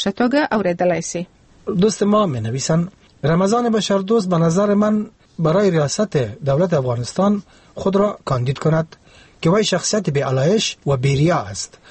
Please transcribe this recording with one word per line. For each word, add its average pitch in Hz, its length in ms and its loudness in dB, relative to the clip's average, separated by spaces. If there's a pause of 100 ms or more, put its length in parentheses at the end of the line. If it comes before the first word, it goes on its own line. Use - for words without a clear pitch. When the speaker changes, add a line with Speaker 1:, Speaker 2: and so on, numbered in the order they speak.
Speaker 1:
ښه 202 180 -2
توګه 254 360 0
اوریدلی 180 460 0
سي. 175 260 -8 (520)
Speaker 2:
دوست 208 240 2
ما 208 220 2
می‌نویسند: 135 640 -2 (320)
«رمضان 196 460 2
بشردوست 196 600 0
به 175 80 2
نظر 180 360 2
من 214 320 2 (340)
برای 180 320 2
ریاست 160 460 0 (280)
دولت 165 280 0
افغانستان 139 720 0 (320)
خود 190 200 -2
را 202 300 0
کاندید 131 340 -2
کند 160 360 0 (460)
که 165 80 2
وی 208 140 2
شخصیت 185 460 -2
بی 143 100 0
علایش 139 640 0
و 139 120 0
بی 139 180 0
ریا 151 240 2
است. 98 380 -10 (140)